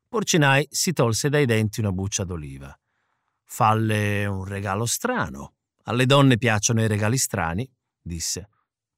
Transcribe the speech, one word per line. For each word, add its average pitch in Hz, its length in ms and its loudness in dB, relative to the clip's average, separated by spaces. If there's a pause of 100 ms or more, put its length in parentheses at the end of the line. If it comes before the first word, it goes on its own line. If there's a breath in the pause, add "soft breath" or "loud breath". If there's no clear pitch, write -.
Porcinai 151 640 2
si - 240 -2
tolse 120 340 0
dai 143 180 2
denti 110 360 0
una 104 100 0
buccia 95 320 -4
d'oliva. 71 500 -10 (680)
"Falle 107 840 2
un 95 200 -4
regalo 101 400 -4
strano. 107 720 -6 (280)
Alle 123 220 0
donne 135 320 6
piacciono 113 440 2
i 110 60 0
regali 107 300 0
strani", 98 520 -4 (320)
disse. 85 460 -8 (500)